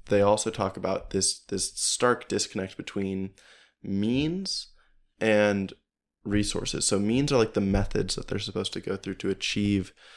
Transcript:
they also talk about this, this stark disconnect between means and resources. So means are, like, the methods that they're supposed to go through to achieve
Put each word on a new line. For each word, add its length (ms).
they 140
also 300
talk 260
about 340
this, 300
this 340
stark 540
disconnect 480
between 540
means 840
and 520
resources. 600
So 120
means 340
are, 60
like, 160
the 60
methods 540
that 140
they're 100
supposed 360
to 60
go 160
through 200
to 140
achieve 640